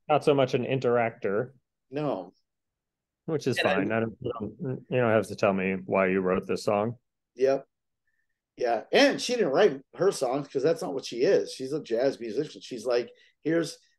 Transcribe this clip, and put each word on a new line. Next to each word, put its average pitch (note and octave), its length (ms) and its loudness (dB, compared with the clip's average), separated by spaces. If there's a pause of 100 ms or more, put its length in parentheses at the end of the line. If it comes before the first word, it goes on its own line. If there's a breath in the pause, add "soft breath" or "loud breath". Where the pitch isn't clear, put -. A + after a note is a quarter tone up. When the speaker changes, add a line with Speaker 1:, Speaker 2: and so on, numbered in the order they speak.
Speaker 1:
not D3 160 2
so D3 100 6
much C3+ 200 2
an B2 100 0
interactor. A#2+ 840 0 (400)
Speaker 2:
No. A#2 420 -6 (920)
Speaker 1:
Which D3 220 -4
is A#2+ 100 0
Speaker 2:
And E3+ 100 2
I F#2+ 60 2
Speaker 1:
fine. G2 180 0
I A2+ 80 2
don't, A2+ 200 -4
you A#2 180 -4
don't, B2+ 500 -8
you B2+ 120 0
don't A#2 100 4
have G#2+ 180 4
to G2 80 -10
tell G2+ 160 4
me F#2+ 320 0
why F#2+ 240 2
you F#2+ 120 2
wrote F#2 260 0
this F#2 160 -4
song. G#2+ 320 0 (400)
Speaker 2:
Yep. C3 320 2 (920)
Yeah. A#2 260 0 (100)
And A#3+ 280 4
she - 140 -4
didn't G3 160 2
write D3+ 300 2 (160)
her F#3 160 2
songs C#3 340 -2
'cause C3 160 -4
that's D#3+ 200 0
not F3+ 120 -8
what B2 120 -6
she A#2+ 160 -4
is. D3+ 300 2
She's C3 200 -10
a D3+ 100 -6
jazz B2 380 -2
musician. A#2 400 -8
She's A2+ 260 -12
like, A#2+ 240 0 (320 soft breath)
"Here's, D#3+ 360 -2 (200)